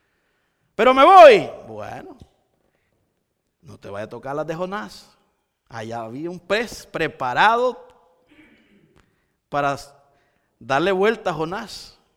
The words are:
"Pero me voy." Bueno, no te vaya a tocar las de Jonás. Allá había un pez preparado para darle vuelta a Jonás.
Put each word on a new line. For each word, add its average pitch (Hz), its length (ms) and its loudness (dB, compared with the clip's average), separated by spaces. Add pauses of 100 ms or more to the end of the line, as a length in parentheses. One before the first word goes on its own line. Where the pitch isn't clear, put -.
(760)
"Pero 240 180 2
me 269 120 4
voy." 302 440 10 (200)
Bueno, 110 500 -16 (1400)
no 117 160 -20
te 110 100 -20
vaya 101 180 -12
a - 20 -16
tocar 131 260 -12
las 151 140 -8
de 160 80 -8
Jonás. 190 600 -12 (520)
Allá 113 320 -12
había 127 280 -12
un 180 120 -14
pez - 460 -6
preparado 165 1000 -2 (1600)
para 143 300 -4 (800)
darle 139 320 -2
vuelta 196 400 -2
a 165 40 -4
Jonás. 175 680 -12 (160)